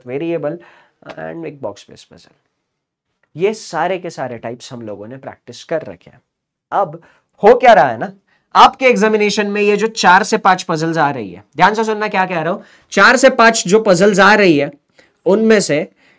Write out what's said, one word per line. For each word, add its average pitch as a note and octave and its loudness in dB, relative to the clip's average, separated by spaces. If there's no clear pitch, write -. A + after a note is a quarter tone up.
वेरिएबल D#3+ -8
and D#3+ -16
एक D3 -18
बॉक्स G2+ -14
बेस्ड - -20
पजल, - -20
ये G3 -2
सारे F3 -6
के F3+ -12
सारे B2+ -12
टाइप्स A#2+ -14
हम A#2+ -14
लोगों G#2 -14
ने B2+ -18
प्रैक्टिस A#2+ -20
कर D#3+ -6
रखे G2 -20
हैं। - -20
अब E3+ -4
हो A3 8
क्या A#3+ 6
रहा D#3+ 4
है A2+ -8
ना, F#3 -10
आपके A#3+ 4
एग्जामिनेशन G#3 0
में G3+ -4
ये G#3 0
जो G#3 -2
चार G3+ 2
से G#3+ -4
पांच F#3 0
पजल्स E3 -4
आ D3 0
रही A2 -10
है, F2 -20
ध्यान F3+ 2
से A3 -2
सुनना G#3+ -4
क्या G3 -2
कह E3+ -6
रहा E3 -4
हूं, G#3+ -12
चार G#3+ 4
से C4 4
पांच A3+ 2
जो G3+ 4
पजल्स G3+ 2
आ G3+ 6
रही F#3 2
है, C#3+ -4
उनमें A3 2
से D#3+ -4